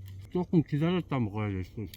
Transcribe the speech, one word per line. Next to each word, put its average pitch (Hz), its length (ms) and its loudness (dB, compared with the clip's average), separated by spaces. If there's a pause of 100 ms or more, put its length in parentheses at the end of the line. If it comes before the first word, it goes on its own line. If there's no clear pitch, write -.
(320)
조금 180 320 4
기다렸다 156 560 0
먹어야 107 300 0
됐어요. 95 480 -6